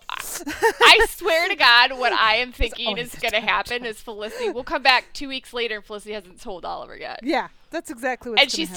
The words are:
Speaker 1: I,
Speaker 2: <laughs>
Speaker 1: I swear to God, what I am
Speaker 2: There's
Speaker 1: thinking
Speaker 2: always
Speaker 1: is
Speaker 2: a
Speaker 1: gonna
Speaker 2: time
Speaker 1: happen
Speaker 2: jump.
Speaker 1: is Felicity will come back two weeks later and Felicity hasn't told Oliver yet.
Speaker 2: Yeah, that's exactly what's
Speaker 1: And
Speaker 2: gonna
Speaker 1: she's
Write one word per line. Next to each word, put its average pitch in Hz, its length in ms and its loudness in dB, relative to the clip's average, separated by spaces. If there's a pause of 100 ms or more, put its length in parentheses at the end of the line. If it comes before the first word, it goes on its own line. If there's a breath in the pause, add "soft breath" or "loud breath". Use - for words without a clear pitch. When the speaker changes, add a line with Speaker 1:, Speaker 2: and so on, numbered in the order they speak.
Speaker 1:
I, - 720 -4
Speaker 2:
<laughs> 440 220 10
Speaker 1:
I 453 80 4
swear 339 400 0
to 392 60 -4
God, 254 420 6
what 247 160 0
I 220 220 4
am 254 160 -2
Speaker 2:
There's - 60 -12
Speaker 1:
thinking 233 300 -4
Speaker 2:
always 220 200 -4
Speaker 1:
is - 80 -16
Speaker 2:
a - 60 -16
Speaker 1:
gonna 220 180 -2
Speaker 2:
time 226 100 -4
Speaker 1:
happen 202 300 -2
Speaker 2:
jump. 247 80 -8
Speaker 1:
is 220 140 -10
Felicity 226 480 -8
will 262 140 -6
come 294 200 -6
back 254 300 4
two 294 140 -10
weeks 262 260 -10
later 233 240 -4
and 202 80 -16
Felicity 208 280 -12
hasn't 196 260 -14
told 190 240 -12
Oliver 170 340 -10
yet. 135 260 -12
Speaker 2:
Yeah, 240 240 -2 (220)
that's 330 200 -10
exactly 247 420 -8
what's 214 120 2
Speaker 1:
And 277 80 2
Speaker 2:
gonna - 40 -4
Speaker 1:
she's 320 220 -4